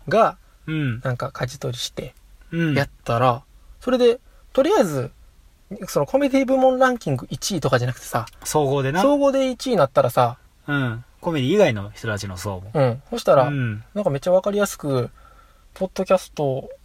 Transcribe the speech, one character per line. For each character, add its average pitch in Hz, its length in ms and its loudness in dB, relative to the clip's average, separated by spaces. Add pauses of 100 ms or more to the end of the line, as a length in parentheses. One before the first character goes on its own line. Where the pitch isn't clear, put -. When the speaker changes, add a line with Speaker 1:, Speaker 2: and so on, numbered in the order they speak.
Speaker 1:
が、 175 300 2 (300)
Speaker 2:
う 156 40 -6
ん。 139 300 -2
Speaker 1:
な 131 100 -4
ん 120 60 -4
か 123 140 -6
舵 - 280 -8
取 123 140 -6
り 123 60 -10
し - 100 -6
て、 - 240 -12 (380)
Speaker 2:
う 165 200 0
ん。 - 40 0
Speaker 1:
や 139 100 2
っ - 40 -18 (140)
た 117 140 -2
ら、 123 260 2 (380)
そ 247 100 -2
れ 254 60 2
で、 240 220 4 (380)
と 262 60 4
り 330 100 2
あ 440 60 4
え 262 60 6
ず、 139 260 -4 (760)
そ - 120 -2
の 143 80 0
コ - 100 0
メ 277 120 2
デ 269 120 2
ィ 262 40 0
部 262 120 2
門 262 220 4
ラ 262 100 6
ン 247 80 -2
キ 170 140 -4
ン 131 40 0
グ - 140 -6
一 - 280 -6
位 - 20 -2
と 139 100 0
か 131 80 2
じ 120 80 -2
ゃ - 20 -2
な 127 60 -6
く - 60 -14
て - 80 -20
さ、 117 180 -4 (180)
Speaker 2:
総 151 220 0
合 139 160 0
で 131 100 -2
な。 180 120 0
Speaker 1:
総 285 160 4
合 277 120 2
で 262 200 0
一 247 160 -8
位 - 40 -6
に 233 40 0
な 156 100 4
っ - 60 -4
た 147 100 2
ら 127 80 2
さ、 120 300 0 (280)
Speaker 2:
う 147 60 -4
ん。 123 320 -4 (160)
コ 175 100 -4
メ 151 100 -2
デ 127 60 0
ィ 156 60 2
以 208 40 2
外 160 180 4
の 101 160 -8
人 - 160 -10
た 107 100 -4
ち 101 100 -8
の 92 100 -10
層 92 240 -8
も。 98 120 -18
Speaker 1:
う 151 80 2
ん。 127 200 0 (100)
そ 233 80 -6
し - 40 -12
た 180 120 6
ら、 135 80 6
Speaker 2:
う 123 80 0
ん。 117 320 -4 (100)
Speaker 1:
な 202 80 -4
ん - 20 -2
か 190 60 2
め 139 80 -2
っ - 20 -4
ち - 100 -4
ゃ - 20 4
わ 185 100 6
か 208 80 -2
り 202 80 -2
や 202 80 2
す - 140 -8
く、 131 320 -2 (640)
ポ 190 100 -4
ッ 185 80 -6
ド 190 120 -4
キ - 60 2
ャ 190 60 4
ス - 140 -6
ト 139 400 -4 (140)